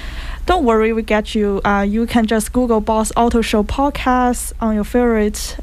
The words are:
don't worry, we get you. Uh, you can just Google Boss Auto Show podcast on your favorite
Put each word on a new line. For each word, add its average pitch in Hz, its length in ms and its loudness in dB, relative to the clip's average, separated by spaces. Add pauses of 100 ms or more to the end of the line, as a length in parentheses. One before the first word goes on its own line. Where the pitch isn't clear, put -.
(480)
don't 349 180 2
worry, 220 280 4
we 220 100 -2
get 214 320 -2
you. 202 280 0
Uh, 202 240 0
you 226 200 0
can 226 180 2
just 214 260 -2
Google 233 300 2
Boss 220 340 0
Auto 233 260 4
Show 214 220 2
podcast 254 960 0
on 220 140 -2
your 208 120 -2
favorite 220 760 0